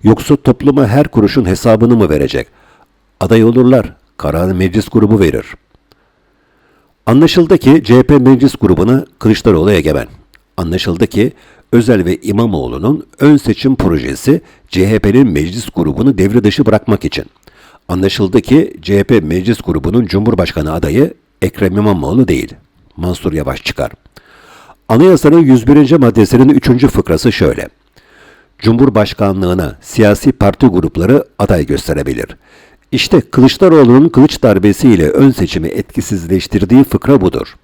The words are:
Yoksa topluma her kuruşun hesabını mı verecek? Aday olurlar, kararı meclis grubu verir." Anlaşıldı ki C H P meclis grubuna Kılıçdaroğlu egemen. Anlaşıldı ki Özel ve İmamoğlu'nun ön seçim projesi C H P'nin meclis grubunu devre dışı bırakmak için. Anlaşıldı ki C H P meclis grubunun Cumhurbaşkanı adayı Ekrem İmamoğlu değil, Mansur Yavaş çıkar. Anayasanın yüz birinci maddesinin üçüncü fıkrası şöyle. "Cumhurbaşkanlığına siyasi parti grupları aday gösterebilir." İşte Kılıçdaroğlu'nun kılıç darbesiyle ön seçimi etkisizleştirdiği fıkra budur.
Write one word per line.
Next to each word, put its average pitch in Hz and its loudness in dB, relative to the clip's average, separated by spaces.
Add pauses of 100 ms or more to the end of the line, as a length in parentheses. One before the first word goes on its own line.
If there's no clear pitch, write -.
Yoksa 110 0
topluma 135 0
her 123 0
kuruşun 107 0
hesabını 110 0
mı 98 0
verecek? 67 -4 (720)
Aday 113 2
olurlar, 123 2 (200)
kararı 85 -4
meclis 92 -2
grubu 104 2
verir." 67 -2 (1600)
Anlaşıldı 160 2
ki 143 4
C 120 4
H 131 4
P 143 2
meclis 131 2
grubuna 98 0 (140)
Kılıçdaroğlu 101 0
egemen. 76 -2 (500)
Anlaşıldı 87 -4
ki 113 -2 (400)
Özel 113 0
ve - -2
İmamoğlu'nun 98 -4 (140)
ön 147 4
seçim 131 -2
projesi 78 -2 (280)
C 92 -2
H 110 0
P'nin 110 2
meclis 87 -6
grubunu 92 -2
devre 101 0
dışı 135 0
bırakmak 110 -2
için. - -8 (640)
Anlaşıldı 98 -2
ki - 0
C - -2
H 98 0
P 117 2
meclis 92 -2
grubunun 87 -2
Cumhurbaşkanı 90 -4
adayı 80 -2 (280)
Ekrem 92 -4
İmamoğlu 101 -2
değil, 78 -4 (440)
Mansur 85 -6
Yavaş 78 -8
çıkar. - -8 (960)
Anayasanın 160 4
yüz 127 4
birinci 147 4
maddesinin 120 2
üçüncü 131 2
fıkrası - -2
şöyle. - -2 (880)
"Cumhurbaşkanlığına 98 -2
siyasi 107 0
parti 101 0
grupları 95 0 (140)
aday 98 -2
gösterebilir." 143 -6 (560)
İşte 143 0
Kılıçdaroğlu'nun 139 4
kılıç 147 2
darbesiyle 101 2
ön 135 2
seçimi 165 -6
etkisizleştirdiği 170 -2
fıkra 135 -4
budur. - -6